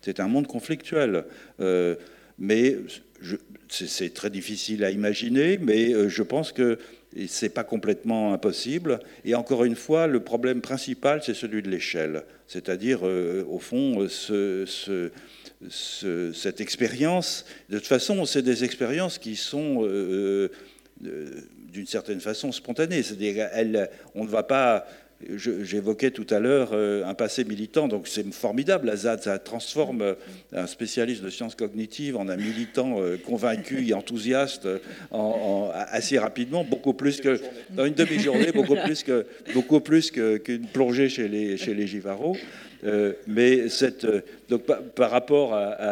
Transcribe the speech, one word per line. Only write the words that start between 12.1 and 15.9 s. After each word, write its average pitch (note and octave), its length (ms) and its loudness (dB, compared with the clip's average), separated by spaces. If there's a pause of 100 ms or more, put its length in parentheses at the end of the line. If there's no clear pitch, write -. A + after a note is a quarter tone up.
C'est-à-dire, F#2+ 560 -2
euh, F2+ 440 0
au F2+ 120 -6
fond, B2 420 0
euh, G2 80 2
ce, G2 560 -2
ce, F2+ 460 -4 (580)
ce, F2 640 -6